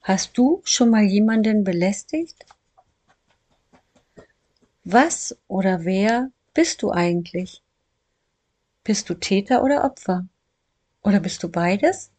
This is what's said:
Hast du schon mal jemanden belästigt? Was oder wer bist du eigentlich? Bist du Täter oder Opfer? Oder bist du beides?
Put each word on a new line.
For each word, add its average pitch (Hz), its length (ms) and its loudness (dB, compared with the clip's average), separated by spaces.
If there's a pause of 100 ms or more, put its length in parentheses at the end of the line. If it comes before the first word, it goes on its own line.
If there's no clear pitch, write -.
Hast - 360 -2
du 285 280 2
schon - 260 2
mal 214 140 4
jemanden 214 580 2
belästigt? 190 800 -4 (2500)
Was 247 540 0 (100)
oder 185 380 -2
wer 220 480 0 (220)
bist - 280 0
du 214 80 -2
eigentlich? 175 720 -4 (1200)
Bist - 260 -4
du 175 60 -4
Täter 196 480 0
oder 285 220 0
Opfer? 185 420 -4 (760)
Oder 202 180 2
bist 185 240 -8
du 170 40 -6
beides? 190 720 -2